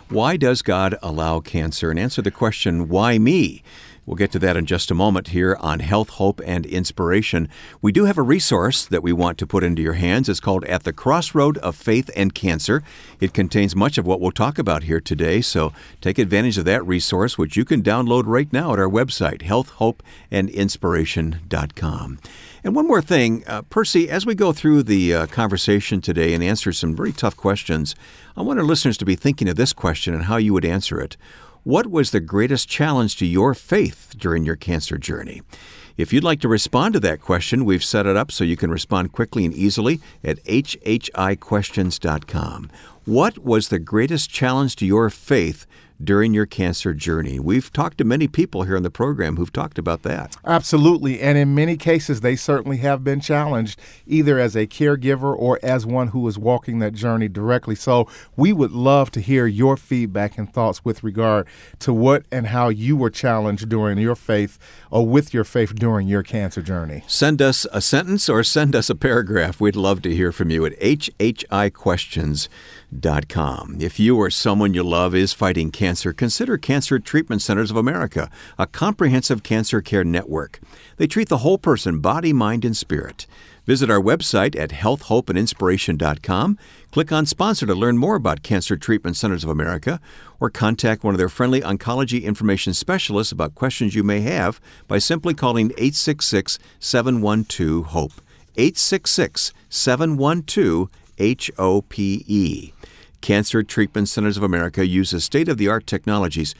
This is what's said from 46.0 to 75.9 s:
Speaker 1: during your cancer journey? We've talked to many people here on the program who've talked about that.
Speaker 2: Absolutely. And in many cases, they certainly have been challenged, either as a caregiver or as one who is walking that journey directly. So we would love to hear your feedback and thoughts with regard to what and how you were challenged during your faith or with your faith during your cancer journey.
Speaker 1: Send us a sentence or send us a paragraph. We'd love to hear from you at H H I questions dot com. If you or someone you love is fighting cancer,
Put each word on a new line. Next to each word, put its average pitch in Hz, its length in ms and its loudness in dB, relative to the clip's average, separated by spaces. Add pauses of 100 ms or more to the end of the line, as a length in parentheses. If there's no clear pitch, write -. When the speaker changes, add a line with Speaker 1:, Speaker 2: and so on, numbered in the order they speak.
Speaker 1:
during 104 300 4
your 107 120 2
cancer 90 480 -2
journey? 76 460 -4
We've 95 320 0
talked 160 280 -4
to 143 40 2
many 135 240 2
people 156 360 -2
here 92 120 -2
on 92 80 0
the 90 60 -2
program 110 460 -2
who've 82 160 -4
talked - 260 -6
about 82 260 -4
that. - 320 -8 (100)
Speaker 2:
Absolutely. 165 760 2
And 143 160 4
in 143 160 4
many 156 240 2
cases, 156 440 0
they 123 140 2
certainly 139 420 -2
have 135 260 0
been 139 160 0
challenged, 143 600 -2 (280)
either 147 320 4
as 117 160 2
a 107 120 0
caregiver 139 680 0
or 123 240 2
as 127 240 0
one 123 240 0
who 120 180 -2
is 104 100 -2
walking 117 420 0
that 107 140 -2
journey 113 340 0
directly. 110 480 -2
So 123 320 2 (280)
we 165 160 6
would 151 200 2
love 135 400 2
to 113 100 -4
hear 123 260 2
your 123 300 4
feedback 104 600 -2
and 104 140 -6
thoughts 113 320 -2
with 113 200 -4
regard 107 420 2 (340)
to - 140 0
what 127 380 4
and 120 160 -2
how 123 220 0
you 113 280 0
were 123 120 2
challenged 110 600 -2
during 107 280 0
your 113 180 2
faith 104 420 -2 (320)
or 117 160 4
with 139 280 2
your 113 100 2
faith 107 320 -2
during 107 320 0
your 98 160 2
cancer 98 380 -6
journey. 80 460 -6
Speaker 1:
Send 147 340 2
us 131 300 2
a 101 100 -2
sentence 180 480 0
or 113 140 4
send 147 320 2
us - 140 2
a - 60 0
paragraph. 104 680 0
We'd 104 140 4
love 98 280 0
to 85 120 0
hear 87 160 2
from 85 180 -2
you 80 160 0
at 76 140 -2
H 127 400 0
H 110 320 0
I 101 180 0
questions 80 800 -4 (500)
dot 73 280 0
com. 73 520 -6
If 78 200 -6
you 117 180 4
or 101 120 2
someone 101 460 2
you 90 80 0
love 87 320 0
is 95 180 2
fighting 85 380 -2
cancer, 87 420 -2